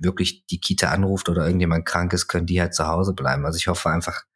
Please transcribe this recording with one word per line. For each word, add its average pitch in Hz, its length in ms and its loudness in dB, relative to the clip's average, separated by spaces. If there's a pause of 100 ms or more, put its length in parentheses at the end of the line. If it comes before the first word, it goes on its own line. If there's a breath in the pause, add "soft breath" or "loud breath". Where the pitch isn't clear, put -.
wirklich - 440 -2
die - 140 -6
Kita 98 300 0
anruft 95 400 0
oder 82 180 2
irgendjemand 85 400 2
krank 90 260 0
ist, 90 140 0
können 85 180 -2
die 90 160 2
halt 85 140 -2
zu 78 120 0
Hause 92 260 0
bleiben. 135 340 -2
Also 85 100 -2
ich - 100 -2
hoffe 87 220 0
einfach, 85 360 -2 (100)